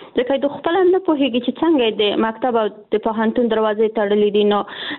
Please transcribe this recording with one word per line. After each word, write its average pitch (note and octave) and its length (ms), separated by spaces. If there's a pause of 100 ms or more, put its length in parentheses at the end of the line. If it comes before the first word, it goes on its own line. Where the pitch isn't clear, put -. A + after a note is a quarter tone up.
(180)
ځکه C4+ 240
دوی C#4+ 160
خپله F4+ 260
نه F#4 240
پوهېږي C4+ 380
چې B3 60 (100)
څنګه D#4 240 (160)
د G#3 240
مکتب A3+ 320
او A3 100
د G#3 400
پوهنتون A3+ 400
دروازې A3 400 (100)
تړلې G#3 360
دي. G#3 100
نو G#3 200 (360)